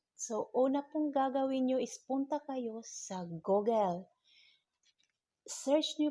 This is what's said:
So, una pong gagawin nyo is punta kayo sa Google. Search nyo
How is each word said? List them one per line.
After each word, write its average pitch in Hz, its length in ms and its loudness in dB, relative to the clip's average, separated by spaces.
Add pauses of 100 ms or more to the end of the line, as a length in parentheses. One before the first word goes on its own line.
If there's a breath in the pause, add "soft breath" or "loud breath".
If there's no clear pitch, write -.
(140)
So, - 400 -6
una 269 320 2
pong 302 240 -2
gagawin 269 640 2
nyo 262 80 2
is - 240 -6
punta 277 400 -2
kayo 233 400 -6
sa - 400 -8
Google. 190 800 2 (1400 soft breath)
Search - 560 0
nyo 302 100 2